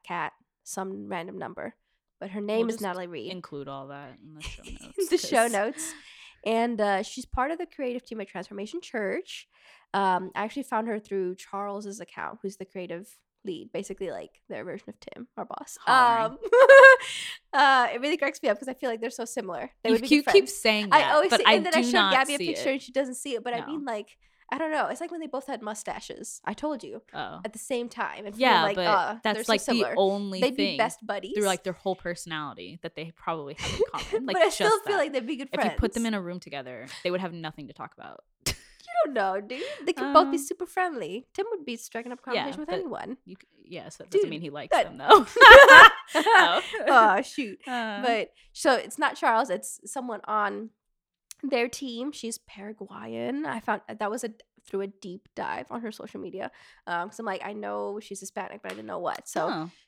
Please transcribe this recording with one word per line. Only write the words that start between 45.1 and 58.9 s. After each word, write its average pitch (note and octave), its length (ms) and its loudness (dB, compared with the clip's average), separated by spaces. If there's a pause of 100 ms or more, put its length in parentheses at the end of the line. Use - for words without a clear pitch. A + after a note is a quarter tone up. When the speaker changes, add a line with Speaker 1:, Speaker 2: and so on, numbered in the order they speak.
Speaker 2:
<laughs> B4+ 580 12 (260)
Speaker 1:
<laughs> - 0 -
Speaker 2:
Oh. F4+ 480 6 (260)
Speaker 1:
Oh, A3 340 6
shoot. B3 460 -10
Speaker 2:
Uh. A#3 340 -6
Speaker 1:
But, A3+ 300 -2 (220)
so - 200 0
it's - 240 -6
not D4 160 -2
Charles. A#3 360 0
It's - 340 -8
someone A#3+ 400 -10
on G#3 460 -4 (760)
their B3 240 -2
team. B3 440 -10
She's A3+ 260 -10
Paraguayan. A3+ 1080 -10
I B3 140 -6
found, G#3+ 280 -6
that G#3+ 220 -6
was A#3+ 140 -8
a, A3+ 60 -10 (360)
through G3 140 -6
a G3 80 -6
deep G3 480 -16
dive - 340 -8
on A#3 120 -10
her G#3+ 100 -10
social - 280 -16
media. F#3 300 -12 (380)
Um, F3 220 -6
'cause - 100 -18
I'm A3+ 60 -10
like, F#3+ 180 -8
I G#3 80 -10
know G#3 480 -8
she's G3 200 -14
Hispanic, G3 420 -14
but F#3+ 100 -12
I - 20 -12
didn't G#3+ 140 -14
know F3+ 120 -10